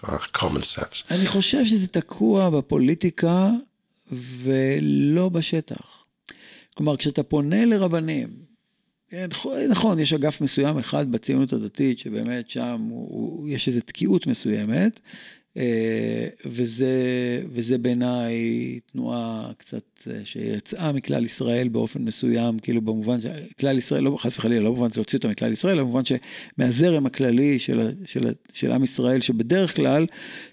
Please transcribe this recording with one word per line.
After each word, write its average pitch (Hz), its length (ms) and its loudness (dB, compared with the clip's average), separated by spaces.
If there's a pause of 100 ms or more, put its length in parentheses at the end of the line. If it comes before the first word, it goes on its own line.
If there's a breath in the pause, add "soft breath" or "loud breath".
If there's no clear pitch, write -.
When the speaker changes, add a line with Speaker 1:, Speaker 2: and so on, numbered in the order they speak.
Speaker 1:
ה-common - 760 -2
sense. - 340 -6
Speaker 2:
אני 180 160 2
חושב 196 380 2
שזה 214 220 4
תקוע 190 640 2
בפוליטיקה 165 1000 2 (640)
ולא 139 1160 2
בשטח. - 760 -4 (720 loud breath)
כלומר, 147 220 0
כשאתה 143 260 -2
פונה 156 420 2
לרבנים, 165 640 2 (840)
כן, 180 140 -8 (400)
נכון, 202 300 2
יש 151 140 2
אגף 131 280 0
מסוים 143 380 0
אחד 139 340 -2
בציונות 131 400 0
הדתית, 120 460 0
שבאמת 117 520 -6
שם 120 400 -6
הוא, 117 200 -10
הוא, 147 380 -8
יש 139 200 -2
איזו 120 120 2
תקיעות - 460 0
מסוימת, 113 720 0 (560 loud breath)
אה, 113 720 0 (180)
וזה, 123 480 0 (580)
וזה 120 260 0
בעיניי 120 1000 -2 (120)
תנועה 120 640 -6
קצת, - 520 -14
אה, 117 140 -8
שיצאה 113 680 -4
מכלל 139 320 0
ישראל 120 440 0
באופן 113 340 -2
מסוים, 117 560 0
כאילו 117 220 0
במובן 110 400 0
ש-, 110 60 -8 (340)
כלל 139 180 2
ישראל, 143 240 0
לא, 135 160 2
חס 117 200 -4
וחלילה, 117 220 2
לא 107 100 2
במובן 120 260 0
להוציא 113 220 -2
אותה 117 100 0
מכלל 117 240 0
ישראל, 180 220 2
אלא 151 80 2
במובן 127 220 2
שמהזרם 131 1040 2
הכללי 131 520 4
של 117 220 0
ה-, 165 260 -4
של 127 200 -2
ה-, 117 40 0 (220)
של 123 200 -2
עם 127 120 2
ישראל, 127 360 2
שבדרך 127 560 2
כלל 143 300 4 (460 loud breath)